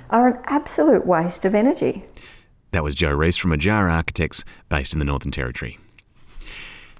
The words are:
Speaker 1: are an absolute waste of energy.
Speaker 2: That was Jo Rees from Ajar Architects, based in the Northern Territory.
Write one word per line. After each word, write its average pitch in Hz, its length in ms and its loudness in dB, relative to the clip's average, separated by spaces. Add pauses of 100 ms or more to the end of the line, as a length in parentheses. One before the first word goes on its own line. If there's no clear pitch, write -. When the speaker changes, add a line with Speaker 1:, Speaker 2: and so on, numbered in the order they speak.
Speaker 1:
are 240 180 4
an 240 180 0
absolute 294 600 2
waste 175 400 0
of 196 100 2
energy. 214 480 0 (680)
Speaker 2:
That 80 120 0
was 73 120 -4
Jo 76 160 2
Rees 78 260 2
from 82 160 0
Ajar 95 340 2
Architects, 82 560 -2 (240)
based 71 240 -2
in 78 80 -4
the 71 60 0
Northern 69 260 -4
Territory. 62 480 -8 (1200)